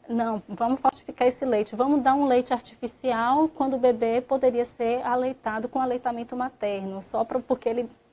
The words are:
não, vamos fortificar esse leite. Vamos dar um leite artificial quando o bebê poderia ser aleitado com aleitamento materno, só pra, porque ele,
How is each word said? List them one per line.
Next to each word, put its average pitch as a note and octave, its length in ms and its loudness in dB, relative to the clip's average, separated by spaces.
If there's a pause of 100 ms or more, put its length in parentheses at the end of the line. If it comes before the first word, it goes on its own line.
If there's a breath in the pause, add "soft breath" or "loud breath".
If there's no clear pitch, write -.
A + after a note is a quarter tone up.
não, A3+ 400 -4
vamos A#3 320 -2
fortificar - 480 0
esse B3+ 160 -2
leite. A3 320 0
Vamos C4+ 260 2
dar C4 120 4
um C#4+ 120 2
leite B3+ 280 2
artificial A#3+ 920 0
quando C4+ 260 0
o B3+ 40 -2
bebê A#3 440 2
poderia B3+ 420 2
ser A#3+ 420 -2
aleitado B3 600 -2
com C4 100 -4
aleitamento B3 560 -4
materno, G3+ 680 -6
só A3+ 220 -4
pra, B3+ 160 -4
porque B3+ 280 -2
ele, A#3 220 -4 (220)